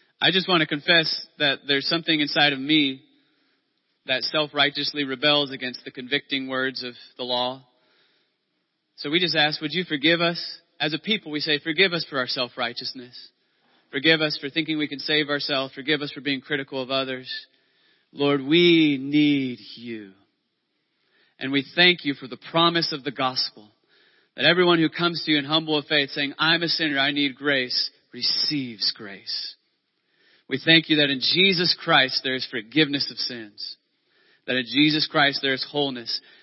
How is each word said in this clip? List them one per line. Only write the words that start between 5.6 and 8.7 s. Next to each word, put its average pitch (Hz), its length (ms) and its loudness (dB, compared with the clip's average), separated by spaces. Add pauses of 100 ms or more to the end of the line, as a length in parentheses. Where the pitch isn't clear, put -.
the 131 40 -14
convicting 135 580 -4
words 131 340 -4
of 123 120 -10 (220)
the 127 80 -8
law. 123 400 -2 (1300)